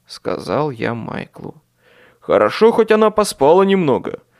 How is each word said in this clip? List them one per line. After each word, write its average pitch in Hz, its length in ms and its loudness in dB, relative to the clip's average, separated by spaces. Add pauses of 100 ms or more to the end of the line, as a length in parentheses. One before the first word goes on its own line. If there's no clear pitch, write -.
сказал 131 640 -6
я 113 240 -6
Майклу. - 680 -14 (580)
«Хорошо, 107 520 2
хоть 226 200 2
она 214 200 2
поспала 185 500 2
немного. 180 640 -2 (160)